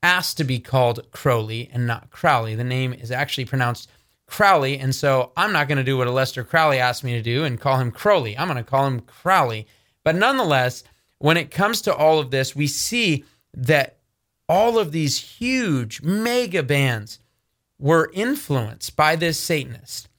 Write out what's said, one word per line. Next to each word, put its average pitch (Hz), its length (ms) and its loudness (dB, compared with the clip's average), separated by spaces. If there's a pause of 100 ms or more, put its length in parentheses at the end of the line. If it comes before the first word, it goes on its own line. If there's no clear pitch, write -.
asked 180 360 0
to 165 60 -2
be 127 160 -2
called 120 520 0
Crowley 117 600 -2
and 123 140 -2
not 117 240 -6
Crowley. 117 460 0
The 117 80 -4
name 127 300 -4
is 117 180 -12
actually 135 340 -6
pronounced 120 440 -2 (360)
Crowley, 147 540 2
and 131 160 -2
so 135 420 2
I'm 202 140 2
not 151 160 2
gonna 139 160 0
do 131 140 0
what 127 100 2
Aleister 127 400 -2
Crowley 156 320 4
asked 123 240 0
me 123 100 -4
to 120 80 -2
do 120 220 -2
and 127 160 -4
call 135 180 0
him 123 140 0
Crowley. 131 460 0
I'm 151 100 -4
gonna 131 160 -4
call 135 240 0
him 127 140 -2
Crowley. 135 680 0 (360)
But 160 120 2
nonetheless, 175 680 2 (360)
when 156 180 2
it 165 140 -4
comes - 300 0
to - 140 0
all 156 240 4
of 135 120 -4
this, 131 240 -2
we 147 120 -2
see 180 580 -2 (280)
that 131 440 0 (520)
all 226 280 2
of 196 140 0
these 151 260 -2
huge 214 840 -4
mega 208 640 -2
bands 127 560 -2 (600)
were 151 340 2
influenced 151 800 -4
by 156 200 4
this 165 240 -2
Satanist. - 800 -6